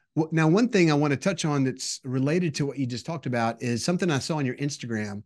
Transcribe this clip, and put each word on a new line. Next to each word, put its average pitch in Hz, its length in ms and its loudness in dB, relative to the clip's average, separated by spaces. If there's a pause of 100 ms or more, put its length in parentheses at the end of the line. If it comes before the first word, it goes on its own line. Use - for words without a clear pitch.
(140)
W-, 156 160 0
now, 160 160 2
one 208 220 4
thing 180 240 4
I - 20 4
wanna 143 220 2
touch 175 300 -2
on 143 180 2
that's - 400 -4
related 139 520 0
to 143 100 0
what 139 120 -6
you 139 80 -2
just 120 200 -8
talked 165 180 -8
about 117 380 0
is 120 200 -2
something 180 280 0
I 139 80 2
saw 156 180 -2
on 147 80 -2
your 127 120 -2
Instagram, 110 680 -6